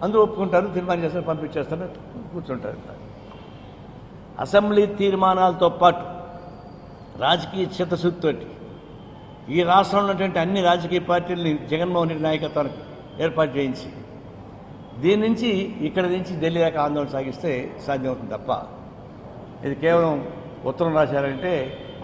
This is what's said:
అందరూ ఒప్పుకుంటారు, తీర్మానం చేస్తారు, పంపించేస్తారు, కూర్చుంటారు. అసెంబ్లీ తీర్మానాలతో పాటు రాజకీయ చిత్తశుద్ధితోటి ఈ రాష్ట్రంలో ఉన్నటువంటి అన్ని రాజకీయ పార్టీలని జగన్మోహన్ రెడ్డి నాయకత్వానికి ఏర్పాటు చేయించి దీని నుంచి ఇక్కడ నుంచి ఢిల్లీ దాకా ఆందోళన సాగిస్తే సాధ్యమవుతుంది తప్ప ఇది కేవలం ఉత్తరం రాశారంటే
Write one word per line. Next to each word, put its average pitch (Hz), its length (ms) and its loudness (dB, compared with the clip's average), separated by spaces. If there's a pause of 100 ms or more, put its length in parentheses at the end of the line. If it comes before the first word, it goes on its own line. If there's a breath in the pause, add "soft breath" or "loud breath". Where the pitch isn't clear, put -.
అందరూ 214 200 6
ఒప్పుకుంటారు, 190 440 4
తీర్మానం 180 380 0
చేస్తారు, 160 200 -2
పంపించేస్తారు, 156 640 -4 (440)
కూర్చుంటారు. 127 460 -6 (1600)
అసెంబ్లీ 208 460 6
తీర్మానాలతో 185 840 4
పాటు 170 300 6 (1200)
రాజకీయ 170 440 2
చిత్తశుద్ధితోటి 170 840 0 (1040)
ఈ 170 120 4
రాష్ట్రంలో 190 420 6
ఉన్నటువంటి 190 340 0
అన్ని 185 240 2
రాజకీయ 175 360 4
పార్టీలని 175 680 2
జగన్మోహన్ 170 420 2
రెడ్డి 156 160 -2
నాయకత్వానికి 151 500 0 (460)
ఏర్పాటు 151 360 2
చేయించి 135 360 -2 (1080)
దీని 208 280 4
నుంచి 226 200 2 (380)
ఇక్కడ 185 160 0
నుంచి 180 380 -2
ఢిల్లీ 170 200 2
దాకా 160 220 2
ఆందోళన 147 240 0
సాగిస్తే 135 680 -4 (100)
సాధ్యమవుతుంది 127 480 -2
తప్ప 127 160 -4 (1160)
ఇది 139 80 -2
కేవలం 160 540 2 (360)
ఉత్తరం 156 320 2
రాశారంటే 139 840 0 (260)